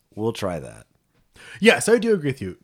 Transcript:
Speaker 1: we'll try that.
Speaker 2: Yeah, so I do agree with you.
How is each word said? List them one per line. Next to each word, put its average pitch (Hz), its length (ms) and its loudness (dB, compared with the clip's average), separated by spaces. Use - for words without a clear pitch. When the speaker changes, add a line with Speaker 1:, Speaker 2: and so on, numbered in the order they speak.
Speaker 1:
we'll 110 180 -2
try 90 260 -6
that. 57 260 -18
Speaker 2:
Yeah, 196 200 6
so 214 140 2
I 240 60 4
do 226 140 0
agree 147 180 -2
with - 100 -8
you. 92 220 -10